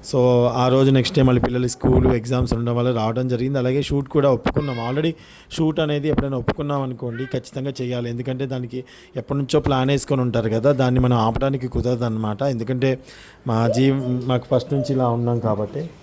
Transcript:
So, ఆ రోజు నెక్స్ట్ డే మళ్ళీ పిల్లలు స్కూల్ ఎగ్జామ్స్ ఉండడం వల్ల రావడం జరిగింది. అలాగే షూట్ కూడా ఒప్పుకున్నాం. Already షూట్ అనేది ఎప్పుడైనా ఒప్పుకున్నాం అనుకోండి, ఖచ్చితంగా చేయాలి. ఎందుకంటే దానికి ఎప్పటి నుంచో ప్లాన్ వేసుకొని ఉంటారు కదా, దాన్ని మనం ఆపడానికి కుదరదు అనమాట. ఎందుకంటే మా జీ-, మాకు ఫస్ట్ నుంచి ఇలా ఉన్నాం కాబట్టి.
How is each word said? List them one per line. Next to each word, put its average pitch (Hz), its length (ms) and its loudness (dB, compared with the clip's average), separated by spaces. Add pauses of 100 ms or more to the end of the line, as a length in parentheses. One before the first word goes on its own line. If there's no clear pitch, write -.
(140)
So, 123 320 4
ఆ 123 220 2
రోజు 135 240 4
నెక్స్ట్ 131 240 2
డే 143 60 4
మళ్ళీ 127 200 4
పిల్లలు 123 260 0
స్కూల్ - 400 2
ఎగ్జామ్స్ 123 460 0
ఉండడం 117 220 -2
వల్ల 120 160 2
రావడం 117 360 0
జరిగింది. 127 320 -2
అలాగే 131 220 0
షూట్ 139 280 -4
కూడా 143 220 4
ఒప్పుకున్నాం. 123 580 -2
Already 156 260 -2 (360)
షూట్ 156 280 -2
అనేది 147 280 -2
ఎప్పుడైనా 139 300 0
ఒప్పుకున్నాం 143 440 -4
అనుకోండి, 127 440 -8
ఖచ్చితంగా 131 560 -8
చేయాలి. 123 280 -4
ఎందుకంటే 127 360 -6
దానికి 123 400 -8 (300)
ఎప్పటి 135 220 -4
నుంచో 143 220 0
ప్లాన్ 131 300 0
వేసుకొని 139 320 0
ఉంటారు 113 280 0
కదా, 113 220 2
దాన్ని 127 280 2
మనం 123 180 4
ఆపడానికి 127 500 0
కుదరదు 123 380 0
అనమాట. 110 360 -4
ఎందుకంటే 127 580 -2 (480)
మా 113 200 2
జీ-, 123 580 2
మాకు 123 200 0 (100)
ఫస్ట్ 127 180 0
నుంచి 139 200 0
ఇలా 127 160 2
ఉన్నాం 120 300 0
కాబట్టి. 110 500 -4 (140)